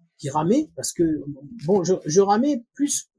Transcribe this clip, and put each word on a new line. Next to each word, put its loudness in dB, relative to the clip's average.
qui -10
ramaient 0
parce -8
que, 0
bon, 2
je, 2
je 4
ramais 2
plus -4